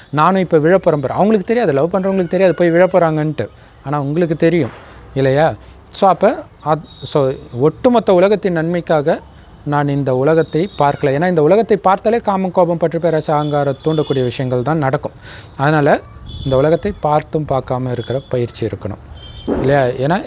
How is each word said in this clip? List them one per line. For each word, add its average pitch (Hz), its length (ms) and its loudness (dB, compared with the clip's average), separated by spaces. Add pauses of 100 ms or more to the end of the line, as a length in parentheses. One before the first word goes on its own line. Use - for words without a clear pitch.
(120)
நானும் 175 300 2
இப்ப 165 160 2
விழப்போறேன் 156 440 2
பாரு. 123 120 -4
அவங்களுக்கு 196 340 0
தெரியாது, 226 260 0
Love 165 200 0
பண்றவங்களுக்கு 190 340 -2
தெரியாது 180 280 2
போய் 175 160 2
விழப்போறாங்கன்ட்டு. 160 760 2 (380)
ஆனா 147 180 -4
உங்களுக்கு 156 340 -2
தெரியும் 165 380 0 (400)
இல்லையா? 135 400 2 (360)
So, 196 200 2
அப்ப 190 220 2 (340)
ஆத்-, 156 240 -2 (140)
so, 135 280 0 (280)
ஒட்டுமொத்த 202 540 2
உலகத்தின் 185 440 2
நன்மைக்காக 165 640 0 (460)
நான் 147 220 0
இந்த 139 280 0
உலகத்தை 156 540 0 (100)
பார்க்கல. 143 360 0
ஏன்னா 170 120 0
இந்த 165 160 2
உலகத்தை 202 340 4
பார்த்தாலே 196 420 0
காமம், 190 320 -2
கோபம், 175 260 0
பற்று, 165 220 -2
பேராசை, 156 360 0
அகங்காரம் 143 480 -2
தூண்டக்கூடிய 151 400 0
விஷயங்கள் 127 400 -2
தான் 156 140 -2
நடக்கும். 139 380 -2 (420)
அதனால 151 440 2 (420)
இந்த 131 140 0
உலகத்தை 165 440 0
பார்த்தும் 151 480 -2
பார்க்காம 127 420 -4
இருக்கிற 120 380 -6
பயிற்சி 120 360 -4
இருக்கணும் 98 380 -8 (440)
இல்லையா? 135 380 0
ஏன்னா 131 420 -2